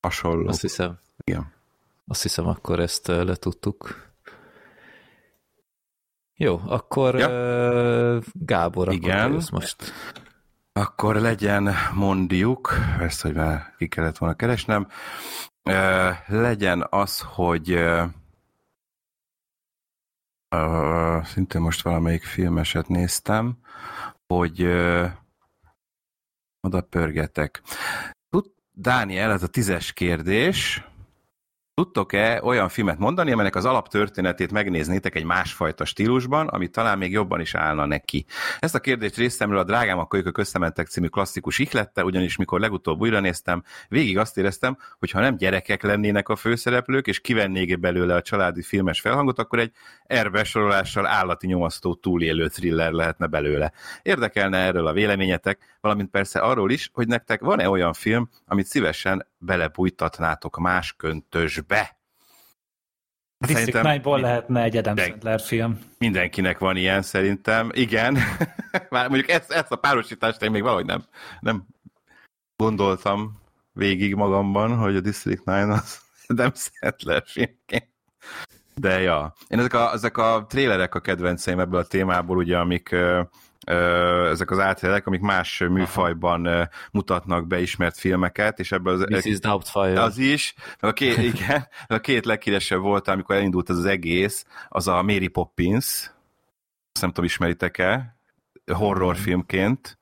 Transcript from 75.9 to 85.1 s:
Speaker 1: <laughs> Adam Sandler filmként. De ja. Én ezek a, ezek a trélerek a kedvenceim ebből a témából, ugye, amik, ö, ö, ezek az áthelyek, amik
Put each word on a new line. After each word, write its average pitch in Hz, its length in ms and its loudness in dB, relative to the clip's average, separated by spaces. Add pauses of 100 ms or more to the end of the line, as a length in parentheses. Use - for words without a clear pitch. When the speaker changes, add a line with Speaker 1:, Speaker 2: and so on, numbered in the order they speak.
Speaker 1:
<laughs> - 160 -20
Adam 123 260 2
Sandler - 720 -4
filmként. - 640 -4 (840)
De 92 260 2
ja. 78 340 0 (140)
Én - 100 0
ezek 123 160 0
a, 117 180 4
ezek 113 240 -4
a 113 320 2
trélerek 107 460 2
a 90 60 -2
kedvenceim 90 580 -2
ebből 90 220 0
a 85 40 -2
témából, 92 520 0
ugye, 87 220 2
amik, 87 340 0
ö, 90 280 2 (460)
ö, 87 640 2
ezek 82 200 -2
az 92 80 0
áthelyek, 98 480 0
amik 92 140 0